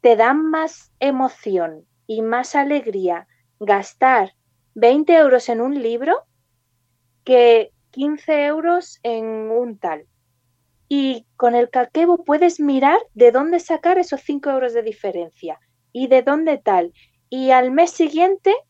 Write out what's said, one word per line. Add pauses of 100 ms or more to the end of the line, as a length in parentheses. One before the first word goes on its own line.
te
dan
más
emoción (220)
y
más
alegría (320)
gastar (420)
veinte
euros
en
un
libro (1000)
que (200)
quince
euros
en (260)
un
tal. (800)
Y (100)
con
el
Kakebo
puedes
mirar (160)
de
dónde
sacar
esos
cinco
euros
de
diferencia (320)
y
de
dónde
tal. (360)
Y
al
mes
siguiente (160)